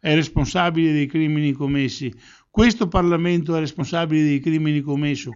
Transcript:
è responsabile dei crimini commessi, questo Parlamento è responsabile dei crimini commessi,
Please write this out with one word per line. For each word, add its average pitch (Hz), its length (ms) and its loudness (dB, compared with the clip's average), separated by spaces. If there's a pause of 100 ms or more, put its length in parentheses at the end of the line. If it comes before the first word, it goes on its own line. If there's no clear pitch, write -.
è 151 140 2
responsabile 165 800 0
dei 147 140 0
crimini 151 460 0
commessi, 135 640 -4 (340)
questo 226 380 2
Parlamento 170 720 0
è - 20 0
responsabile 156 640 -2
dei 147 160 2
crimini 151 420 0
commessi, 143 560 -4